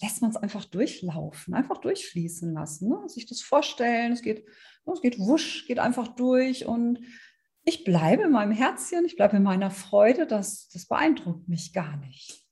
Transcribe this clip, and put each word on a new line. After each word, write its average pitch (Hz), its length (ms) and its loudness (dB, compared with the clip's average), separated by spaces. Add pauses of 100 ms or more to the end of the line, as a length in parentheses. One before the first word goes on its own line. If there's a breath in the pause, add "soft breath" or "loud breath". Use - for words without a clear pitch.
lässt - 200 -4
man's 220 160 2
einfach 202 280 -6
durchlaufen, 175 880 -6
einfach 262 260 -2
durchfließen 165 760 -6
lassen, 156 360 -6
ne? 359 180 -2
Sich - 200 -14
das - 140 -12
vorstellen, 240 680 0
es 240 100 -2
geht, 214 240 -6 (400 soft breath)
es 349 160 -4
geht 240 180 2
wusch, 240 480 0
geht 240 120 -2
einfach 247 300 0
durch 254 560 0
und 233 340 0 (640 loud breath)
ich - 200 0
bleibe 175 400 4
in 330 80 4
meinem 214 220 4
Herzchen, 339 520 0
ich 320 100 -4
bleibe 202 220 4
in 196 60 6
meiner 190 260 2
Freude, 214 560 4
das, 208 440 -6
das - 180 -16
beeindruckt - 600 0
mich 165 260 -4
gar 151 240 -4
nicht. - 540 -16